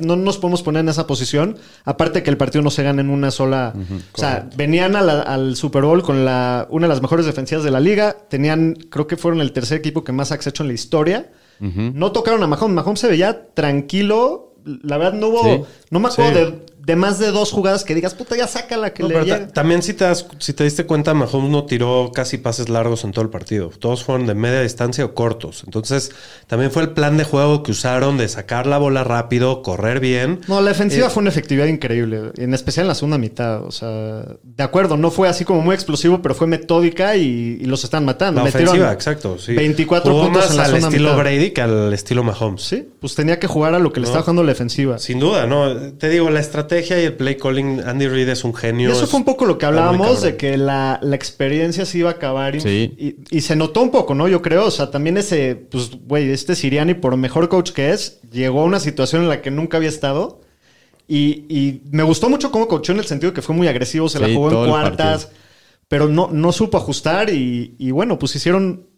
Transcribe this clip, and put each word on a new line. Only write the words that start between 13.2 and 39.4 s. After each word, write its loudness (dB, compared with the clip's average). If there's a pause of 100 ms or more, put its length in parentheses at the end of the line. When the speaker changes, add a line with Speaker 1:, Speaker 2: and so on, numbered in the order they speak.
Speaker 1:
tranquilo. 0 (300)
La -4
verdad, 0
no -2
hubo, 2
Speaker 2:
Sí. 4 (300)
Speaker 1:
no 2
me 2
acuerdo 2
Speaker 3:
Sí. 4
Speaker 1:
de, -16 (200)
de 2
más 2
de 2
dos 0
jugadas 0
que -4
digas, -2
"Puta, -8
ya 0
sácala", -6
que -8
Speaker 3:
No, 0
Speaker 1:
le 0
Speaker 3:
pero 2
ta-, 0
Speaker 1:
llega. -10
Speaker 3:
también 2
si -6
te 0
das, 0 (100)
si -6
te -2
diste 0
cuenta, 2
Mahomes 0
no 2
tiró 0
casi -4
pases -4
largos 0
en -6
todo -2
el -6
partido. -6
Todos -2
fueron -2
de 0
media 0
distancia -2
o -6
cortos. -4
Entonces, -4 (340)
también 0
fue 0
el -2
plan 2
de 2
juego 2
que -4
usaron 0
de 0
sacar -4
la 2
bola 2
rápido, 0
correr -2
bien. 0
Speaker 1:
No, 2
la 4
ofensiva 2
Speaker 3:
Eh, -2
Speaker 1:
fue -2
una 2
efectividad 0
increíble, -2
en -2
especial -2
en 0
la -2
segunda -2
mitad. -4
O -12
sea, -8 (200)
de -6
acuerdo, 2
no 2
fue 2
así 0
como 2
muy 2
explosivo, 2
pero 0
fue 0
metódica 2
y, 0
y -6
los -2
están -2
matando. 2
Speaker 3:
La 4
Speaker 1:
Metieron 4
Speaker 3:
ofensiva, 4
exacto, -4
sí. -6